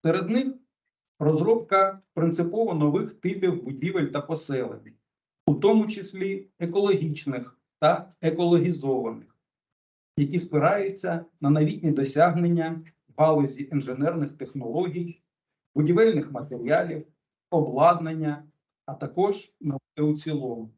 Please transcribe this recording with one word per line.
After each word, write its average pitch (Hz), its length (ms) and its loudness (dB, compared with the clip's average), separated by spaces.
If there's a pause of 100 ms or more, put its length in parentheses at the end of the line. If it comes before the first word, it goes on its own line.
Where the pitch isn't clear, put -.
Серед 180 260 0
них 262 240 0 (640)
розробка 190 800 2 (120)
принципово 170 600 0
нових 156 400 0
типів 185 500 -2
будівель 147 420 -2
та - 160 -4
поселень, 123 720 -8 (520)
у 143 100 4
тому 214 320 4
числі 190 600 -8 (120)
екологічних 170 1000 -2 (200)
та - 420 0
екологізованих, 147 1160 0 (800)
які 147 220 0
спираються 175 840 -2 (160)
на 143 80 2
новітні 151 420 2
досягнення 165 920 2 (260)
в - 140 -4
галузі 143 500 2
інженерних 143 600 -2
технологій, 156 920 -6 (540)
будівельних 170 560 2
матеріалів, 151 760 -4 (420)
обладнання, 156 960 2 (420)
а 135 80 -12
також 196 680 -2
науки 151 400 -6
у 151 160 2
цілому. 123 600 -6